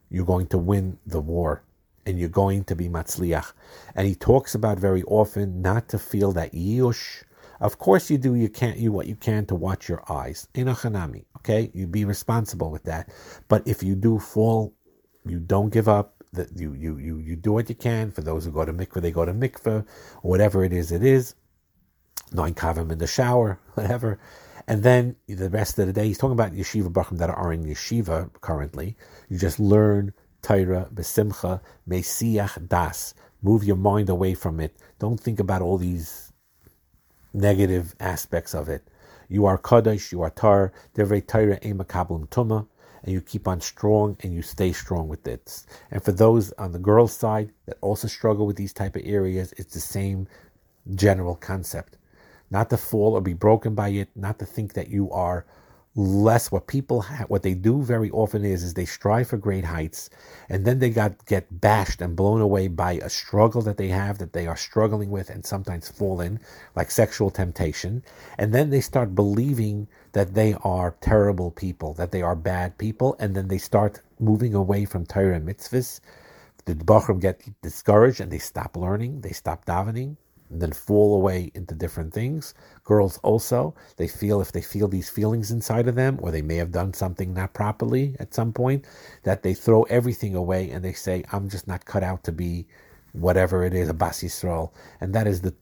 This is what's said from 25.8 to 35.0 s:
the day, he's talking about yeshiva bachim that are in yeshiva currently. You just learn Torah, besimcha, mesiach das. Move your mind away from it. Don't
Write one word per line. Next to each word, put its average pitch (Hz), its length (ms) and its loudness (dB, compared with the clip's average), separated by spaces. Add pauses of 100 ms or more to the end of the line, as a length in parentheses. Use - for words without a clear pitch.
the 95 60 0
day, 107 140 0
he's 101 100 -2
talking 135 160 0
about 110 180 0
yeshiva 95 400 -4
bachim 90 280 -2
that 85 100 0
are 85 240 -2
in 82 100 -4
yeshiva 85 800 -4
currently. 76 560 -6 (320)
You 92 80 -6
just 92 240 0
learn 101 500 4 (300)
Torah, 92 520 0
besimcha, 98 680 -2 (260)
mesiach 98 800 -2
das. - 460 -2 (280)
Move 107 220 4
your 98 140 4
mind 101 320 2
away 92 240 2
from 82 260 -4
it. 78 160 -4 (240)
Don't 107 200 -2